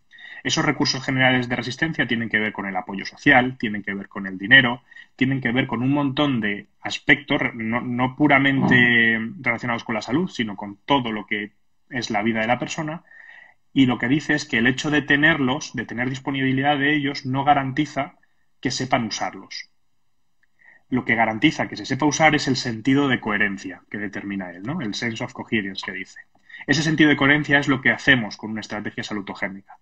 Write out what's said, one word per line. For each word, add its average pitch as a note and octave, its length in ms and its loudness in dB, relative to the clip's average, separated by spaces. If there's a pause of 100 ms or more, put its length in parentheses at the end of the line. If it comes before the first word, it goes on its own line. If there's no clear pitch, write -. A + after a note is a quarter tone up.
(440)
Esos D3+ 220 0
recursos C#3 380 0
generales B2+ 460 2
de B2+ 60 -2
resistencia B2 520 -2
tienen A#2 220 -2
que G#2+ 100 0
ver G#2+ 120 -2
con G2 140 -6
el G2 100 -6
apoyo F#2+ 300 -6
social, C3 540 2
tienen G#2 240 -4
que G2+ 100 -6
ver G2 160 -8
con G2 160 -8
el F#2+ 140 -10
dinero, B2 420 4 (340)
tienen C3 260 0
que A#2+ 100 -2
ver B2+ 160 0
con A#2+ 160 -4
un C3 80 2
montón C#3 500 0
de G2+ 260 -4 (140)
aspectos C#3 580 2
re-, C3 140 -2
no, A#2 280 -4
no B2+ 340 -2
puramente B2+ 1040 4 (200)
relacionados A#2+ 440 -4
con A#2 120 -6
la G#2+ 60 -4
salud, D#3 280 -2
sino G#2+ 260 -6
con G2+ 300 -12
todo B2+ 260 2
lo G#2+ 160 -6
que G#2 240 -6 (400)
es B2 180 -6
la G#2 140 0
vida A2+ 180 0
de A2 60 0
la B2 100 2
persona. D#3 460 -8 (680)
Y C3+ 160 6
lo A#2 120 2
que A#2+ 80 0
dice D3 260 2
es D3 120 -2
que B2 140 -2
el A#2 80 2
hecho C#3 220 0
de D3 140 2
tenerlos, D3 680 2
de D3+ 120 -6
tener B2 240 -6
disponibilidad C3+ 680 0
de C#3+ 180 2
ellos, C#3+ 300 -4
no C3 180 -2
garantiza C#3 720 0 (460)
que B2 100 0
sepan C3 340 0
usarlos. - 640 -10 (1200)
Lo B2 140 0
que A#2+ 120 0
garantiza A2+ 520 2
que - 80 -12
se G2+ 100 -10
sepa C3+ 200 -2
usar D3+ 300 4
es C#3 120 -2
el B2+ 80 2
sentido C3+ 520 0
de A#2+ 120 2
coherencia G2 720 -4
que A2 80 -10
determina G2 540 -8
él, F2 120 -16
¿no? D3+ 180 -6
El G#2 120 -6
sense A#2 300 -6
of B2 100 -10
coherence G2+ 500 -4
que G2+ 80 -10
dice. F#2+ 280 -14 (480)
Ese D3 160 2
sentido D#3 260 4
de C#3 80 4
coherencia C#3+ 400 4
es C#3+ 100 2
lo C3+ 140 2
que A#2+ 100 2
hacemos A2+ 460 2
con G#2+ 140 -10
una G#2+ 100 -6
estrategia G#2 420 -8
salutogénica. G2 800 -8